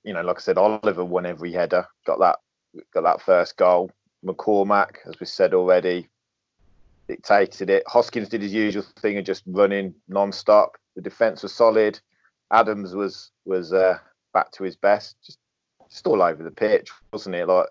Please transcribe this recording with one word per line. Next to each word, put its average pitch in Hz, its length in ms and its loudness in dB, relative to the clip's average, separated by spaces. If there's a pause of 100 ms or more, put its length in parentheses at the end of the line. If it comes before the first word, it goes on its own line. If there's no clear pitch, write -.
you 101 100 -10
know, 85 80 -6
like 87 160 -2
I - 20 -18
said, 90 200 0
Oliver 104 440 0
won 90 220 -2
every 87 260 -8
header, 90 360 -2 (180)
got - 140 -2
that, 87 180 4 (560)
got 87 80 0
that 85 200 0
first 87 360 2
goal. 90 320 4 (340)
McCormack, 98 720 0 (100)
as - 120 -20
we - 60 -12
said 92 300 0
already, 90 520 2 (1000)
dictated 98 640 0
it. 98 160 2
Hoskins 117 420 -2
did 107 140 -6
his 98 100 -8
usual 104 300 -2 (160)
thing 101 180 -4
of 92 80 -8
just 95 220 -6
running 98 480 0 (120)
non-stop. 101 680 2 (180)
The 92 60 -14
defence 98 400 -4
was 101 120 -12
solid. 110 460 2 (520)
Adams 104 420 0
was, 98 380 -8 (140)
was, 92 280 -4
uh, 92 240 2 (360)
back - 180 -2
to - 120 -12
his 92 120 -8
best, - 400 0 (100)
just, - 140 -20 (500)
just - 160 -16
all 120 160 2
over 82 220 0
the 80 80 -12
pitch, 107 400 -2 (200)
wasn't 98 240 -10
it? 87 120 -4
Like, 90 240 2